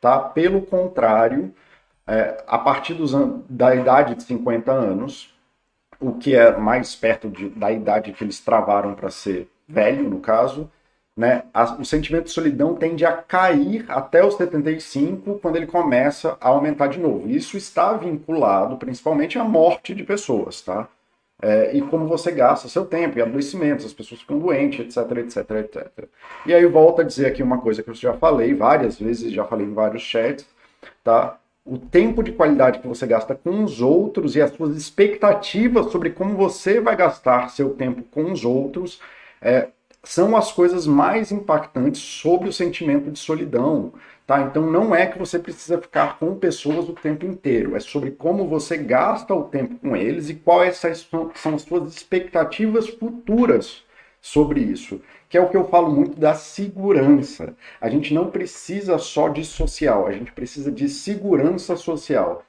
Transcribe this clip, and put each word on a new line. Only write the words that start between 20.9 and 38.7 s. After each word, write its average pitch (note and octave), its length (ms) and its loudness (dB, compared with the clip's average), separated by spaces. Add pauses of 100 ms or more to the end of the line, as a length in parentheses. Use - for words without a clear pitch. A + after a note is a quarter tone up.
É, A2 340 2
e C#3+ 60 2
como D#3+ 240 -2
você E3 240 -2
gasta C3+ 380 2
seu D3 180 -4
tempo, D#3+ 320 -4
e A#2 40 2
adoecimentos, C#3 640 -4
as A2 80 -12
pessoas - 300 -18
ficam D3 160 -6
doentes, C#3+ 420 0
et A#2 120 -10
cetera, A#2+ 280 -4
et A#2 100 -8
cetera, G#2+ 300 -6
et G#2+ 120 -10
cetera. - 360 -14 (380)
E E3 80 2
aí, F3 100 10
volto E3 380 8
a - 20 4
dizer C#3 220 -2
aqui C3 160 -2
uma B2+ 160 0
coisa A2 240 -2
que A#2+ 80 -12
eu A2+ 40 -12
já A#2+ 200 -2
falei C#3+ 400 2
várias B2+ 440 2
vezes, A2+ 320 -4
já G2+ 140 -4
falei G#2+ 220 -4
em G#2 80 -10
vários G#2+ 280 -2
chats, A#2 440 -2 (580)
tá? A#2 320 2 (300)
O B2+ 100 -10
tempo A3 460 0
de - 100 -6
qualidade C3+ 460 4
que B2+ 100 -12
você A#2+ 180 -6
gasta A2+ 280 0
com F#3+ 280 -4
os C3 200 -4
outros D#3+ 520 2
e D3 60 2
as C#3+ 120 4
suas D#3 220 -4
expectativas G3+ 1160 2
sobre E3+ 180 -2
como G3+ 240 -4
você G3 460 0
vai A3 160 0
gastar B2+ 540 2
seu C#3 200 -2
tempo B2+ 400 -6
com D#3+ 220 -4
os C3+ 120 -6
outros, C#3 560 -4 (420)